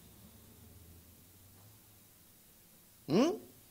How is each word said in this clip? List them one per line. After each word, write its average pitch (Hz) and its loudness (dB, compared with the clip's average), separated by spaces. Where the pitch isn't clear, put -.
М? 294 8